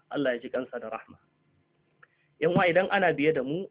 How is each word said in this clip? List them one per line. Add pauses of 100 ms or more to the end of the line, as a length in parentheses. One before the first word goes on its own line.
(120)
Allah
ya
ji
kansa
da
rahma. (1300)
Yan
uwa,
idan
ana
biye
da
mu